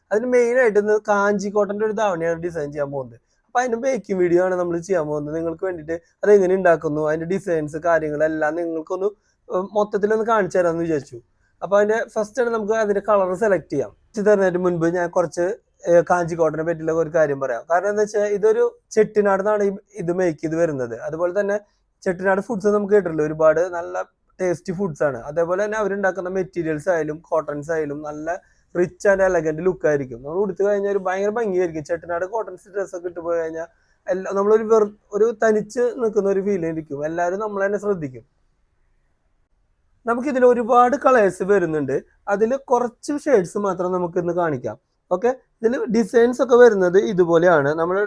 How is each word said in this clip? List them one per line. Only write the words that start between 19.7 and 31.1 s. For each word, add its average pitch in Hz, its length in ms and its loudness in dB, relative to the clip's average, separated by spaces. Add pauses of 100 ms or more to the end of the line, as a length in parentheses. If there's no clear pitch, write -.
ഇത് 175 140 -4
മേക്ക് 175 280 0
ചെയ്ത് 160 160 -4
വരുന്നത്. 135 440 -2
അതുപോലെ 160 340 -4
തന്നെ 202 240 0 (440)
ചെട്ടിനാട് 190 380 0
ഫുഡ്സ് 208 320 -2
നമുക്ക് 208 220 0
കേട്ടിട്ടില്ലേ, 165 320 2
ഒരുപാട് 156 340 2 (100)
നല്ല 180 260 -8 (440)
ടേസ്റ്റി 180 320 -2
ഫുഡ്സ് 170 320 -4
ആണ്. 135 180 0
അതേപോലെ 165 400 -2
തന്നെ 214 160 -4
അവരുണ്ടാക്കുന്ന 190 520 -2
മെറ്റീരിയൽസ് 170 600 -4
ആയാലും 156 300 0
കോട്ടൺസ് 151 500 -4
ആയാലും 151 320 -4
നല്ല 151 240 -10 (480)
rich 180 300 -4
and 196 160 4
elegant 165 400 0
look 180 240 -2
ആയിരിക്കും. 139 360 0
നമ്മൾ 147 180 -8
ഉടുത്ത് 196 260 -2
കഴിഞ്ഞാൽ 202 280 0
ഒരു 202 120 0
ഭയങ്കര 190 260 -2